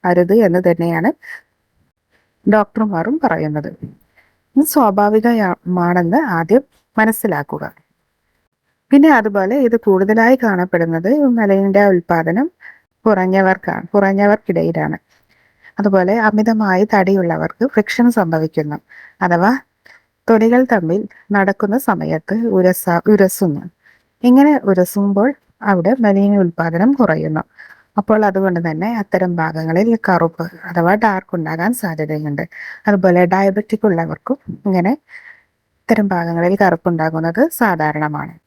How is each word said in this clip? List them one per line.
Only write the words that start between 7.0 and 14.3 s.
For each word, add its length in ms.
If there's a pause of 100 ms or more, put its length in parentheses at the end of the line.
പിന്നെ 280
അതുപോലെ 380 (100)
ഇത് 100 (100)
കൂടുതലായി 580
കാണപ്പെടുന്നത് 680 (280)
മെലനിൻ്റെ 520
ഉൽപ്പാദനം 560 (580)
കുറഞ്ഞവർക്കാണ്, 840
കുറഞ്ഞവർക്കിടയിലാണ്. 1040 (800)